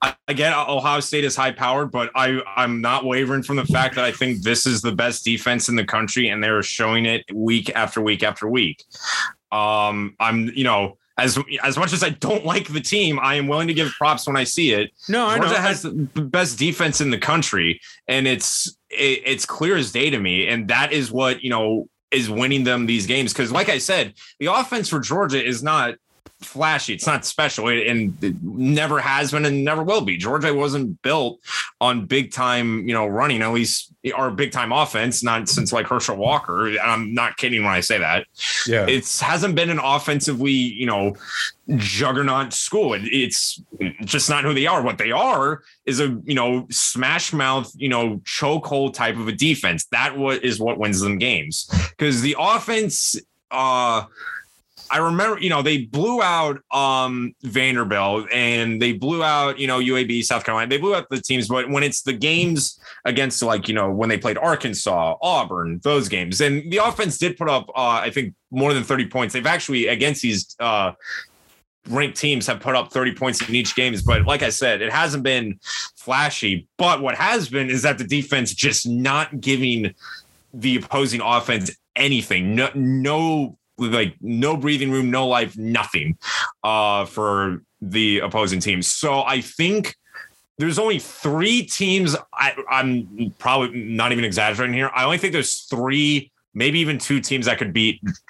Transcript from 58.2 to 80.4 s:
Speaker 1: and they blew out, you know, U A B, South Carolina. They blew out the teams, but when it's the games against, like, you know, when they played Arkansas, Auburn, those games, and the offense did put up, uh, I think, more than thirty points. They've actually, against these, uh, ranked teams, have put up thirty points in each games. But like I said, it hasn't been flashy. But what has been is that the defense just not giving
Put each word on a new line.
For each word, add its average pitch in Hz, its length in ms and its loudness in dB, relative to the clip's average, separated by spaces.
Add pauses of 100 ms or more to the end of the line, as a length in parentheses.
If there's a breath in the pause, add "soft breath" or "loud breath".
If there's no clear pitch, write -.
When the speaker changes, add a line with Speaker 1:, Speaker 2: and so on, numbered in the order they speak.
Speaker 1:
and 117 480 0
they 120 120 2
blew 151 320 -2
out, 143 340 0
you 139 80 -2
know, 127 140 0
U 127 160 0
A 127 80 2
B, 120 180 -2
South 117 220 -2
Carolina. 113 240 0
They 127 80 0
blew 190 180 0
out 175 160 -2
the 131 100 -4
teams, 127 280 -2
but 127 200 -2
when 143 140 2
it's 143 200 -2
the 135 100 -2
games 156 640 0 (260 loud breath)
against, 123 380 0
like, 113 240 0
you 110 80 -2
know, 101 160 2
when 107 180 0
they 110 80 2
played 107 220 -2
Arkansas, 98 840 0
Auburn, 92 640 -2
those 143 260 2
games, 92 320 -2
and 147 300 0
the 185 60 0
offense 214 420 0
did 180 180 -2
put 160 120 -4
up, 131 220 0
uh, 120 300 0
I 117 100 -4
think, 120 240 -4 (180)
more 143 200 2
than 127 120 0
thirty 131 220 0
points. 123 280 -2
They've 127 100 -2
actually, 139 440 0
against 135 340 0
these, 104 380 -2
uh, 107 320 0 (960 loud breath)
ranked 135 280 -2
teams, 143 300 0
have 113 140 -2
put 127 160 0
up 120 160 -2
thirty 127 200 0
points 127 280 -2
in 113 160 -2
each 123 180 0
games. 120 280 0
But 113 220 4
like 143 200 2
I 117 60 0
said, 107 320 0
it 110 100 -2
hasn't 147 320 0
been 120 340 0 (380 loud breath)
flashy. 131 800 -2
But 175 240 4
what 127 160 0
has 190 320 2
been 131 220 0
is 127 120 0
that 143 160 2
the 123 80 -4
defense 131 480 0
just - 320 0
not 135 540 0
giving 123 540 0 (600 loud breath)